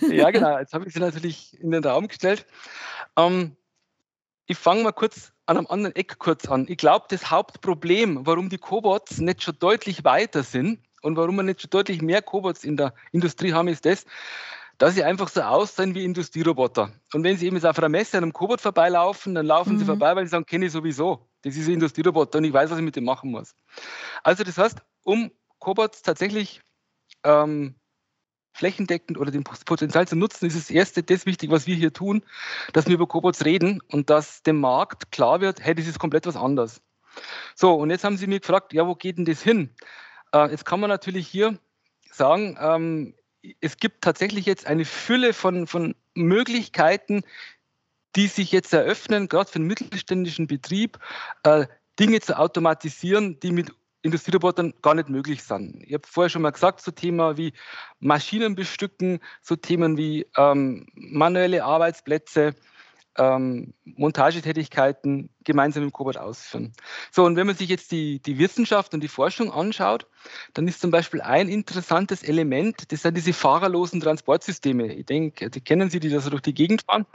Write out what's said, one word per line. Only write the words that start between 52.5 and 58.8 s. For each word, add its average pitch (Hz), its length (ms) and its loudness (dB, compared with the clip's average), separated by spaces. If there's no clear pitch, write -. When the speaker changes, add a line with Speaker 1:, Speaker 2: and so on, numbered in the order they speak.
Speaker 1:
die 180 120 -4
mit 175 200 -2
Industrierobotern 170 800 0
gar 147 120 6
nicht 160 140 -2
möglich 139 340 -6
sind. 98 440 -8
Ich 139 80 -8
hab 151 120 -8
vorher 170 240 2
schon 165 120 -4
mal 151 80 2
gesagt, 185 300 2
so - 100 -10
Thema 165 460 -2
wie 160 160 -6
Maschinen 202 540 0
bestücken, 185 640 -6